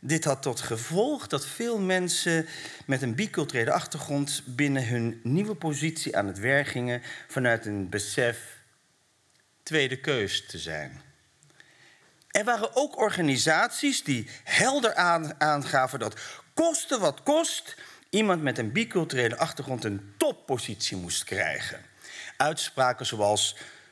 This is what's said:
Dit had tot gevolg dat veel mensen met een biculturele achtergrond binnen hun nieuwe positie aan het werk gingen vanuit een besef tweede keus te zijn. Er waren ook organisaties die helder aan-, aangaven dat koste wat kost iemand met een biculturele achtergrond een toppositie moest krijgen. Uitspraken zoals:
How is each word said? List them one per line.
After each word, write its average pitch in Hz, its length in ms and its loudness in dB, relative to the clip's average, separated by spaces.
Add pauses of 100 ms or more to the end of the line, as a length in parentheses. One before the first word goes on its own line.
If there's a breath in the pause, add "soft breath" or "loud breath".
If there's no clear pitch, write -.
Dit 156 180 0
had 135 180 2
tot 123 180 -2
gevolg 180 680 -2
dat - 180 -2
veel 233 340 -2
mensen 180 680 2 (380 loud breath)
met 131 160 2
een 120 140 -2
biculturele 131 560 0
achtergrond 143 720 -2
binnen 135 420 0
hun 117 360 0
nieuwe 190 320 0
positie 156 640 -2
aan 101 100 0
het 98 120 -8
werk 139 280 2
gingen 123 340 -4 (260 loud breath)
vanuit 120 380 2
een 101 240 -4
besef 117 480 0 (1300)
tweede 135 360 2
keus 120 480 -2
te - 100 -12
zijn. 76 440 -8 (1300 soft breath)
Er 208 160 0
waren 220 320 0
ook 285 220 0
organisaties 180 1040 2
die 123 240 -2 (160 loud breath)
helder 240 520 4
aan-, 170 460 2
aangaven 139 580 2
dat 110 200 -4 (340 loud breath)
koste 311 460 2
wat 156 240 0
kost - 520 0 (340 loud breath)
iemand 190 320 4
met 135 160 0
een 110 140 -2
biculturele 151 680 0
achtergrond 127 460 -4
een 101 340 -4
toppositie 123 800 -2
moest 87 260 -4
krijgen. 80 580 -4 (560 loud breath)
Uitspraken 131 680 2
zoals: 107 520 2 (340 loud breath)